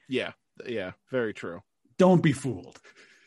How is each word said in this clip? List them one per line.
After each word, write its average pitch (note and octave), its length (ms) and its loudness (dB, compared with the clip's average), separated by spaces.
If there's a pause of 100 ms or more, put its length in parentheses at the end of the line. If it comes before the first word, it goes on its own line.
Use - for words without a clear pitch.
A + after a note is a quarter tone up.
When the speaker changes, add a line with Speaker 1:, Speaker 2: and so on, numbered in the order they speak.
Speaker 1:
Yeah. A2 240 -4 (340)
Yeah. F#2+ 260 -8 (180)
Very A#2 240 -2
true. F2+ 260 -12 (380)
Speaker 2:
Don't F#3 240 6
be D3+ 100 4
fooled. - 480 -8 (460)